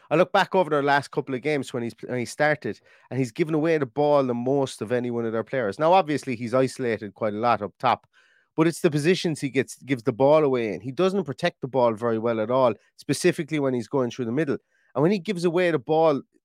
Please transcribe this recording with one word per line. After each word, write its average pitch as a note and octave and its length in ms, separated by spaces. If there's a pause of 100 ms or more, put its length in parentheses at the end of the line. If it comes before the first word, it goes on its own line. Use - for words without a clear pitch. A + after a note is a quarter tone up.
I C#3 60
look E3+ 180
back F#3 220
over F3 160
their C#3+ 140
last C#3+ 260
couple C3+ 240
of A#2+ 80
games C#3+ 300
when A#2+ 100
he's, A2+ 140 (100)
when B2 140
he A#2 40
started, D3 560 (300)
and B2 80
he's C3 140
given D#3+ 200
away D#3+ 260
the D3 80
ball D3 360
the B2+ 100
most B2+ 480
of A2 120
any B2 180
one A#2 160
of A2 60
their A2+ 100
players. A2 340
Now, D#3+ 160
obviously, D3 440
he's A#2 180
isolated A#2+ 600
quite G#2+ 200
a G#2 40
lot A2+ 240
up F#2+ 180
top, A#2 260 (480)
but D#3+ 140
it's E3 120
the F#3 80
positions D3+ 520
he C#3+ 80
gets, A#2+ 340
gives B2 220
the C3 80
ball C#3+ 320
away A#2+ 280
in. F2 80
He B2+ 120
doesn't F#3 320
protect C#3+ 380
the D3 40
ball A#2+ 280
very A2+ 260
well A2+ 200
at A2 120
all, B2+ 220 (200)
specifically D#3 640
when C3+ 160
he's A#2+ 140
going B2+ 240
through B2+ 140
the A2+ 40
middle. C3 280 (360)
And C3 80
when E3 80
he G#3+ 80
gives F3 260
away F3 280
the D3+ 80
ball, D#3 420 (220)